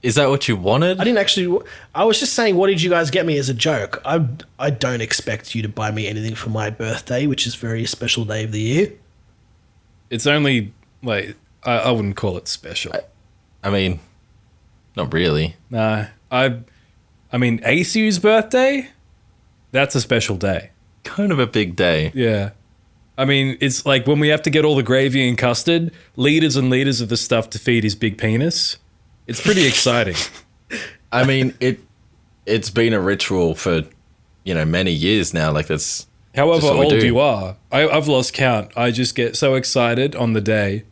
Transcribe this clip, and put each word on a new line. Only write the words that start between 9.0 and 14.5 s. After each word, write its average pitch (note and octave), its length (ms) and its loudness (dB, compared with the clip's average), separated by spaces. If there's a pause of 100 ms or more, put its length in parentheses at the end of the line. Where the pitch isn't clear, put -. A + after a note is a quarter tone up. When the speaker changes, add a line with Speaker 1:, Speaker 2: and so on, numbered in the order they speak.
Speaker 3:
It's A#2+ 180 -4
only, C#3 460 2 (300)
like, G2+ 320 -4 (280)
I, A#2+ 140 0
I A2+ 140 2
wouldn't G#2 260 0
call F#2+ 200 -2
it - 100 -10
special. - 460 -8
Speaker 1:
I, - 80 -4 (600)
I G2 60 -2
mean, F#2+ 300 0 (1000)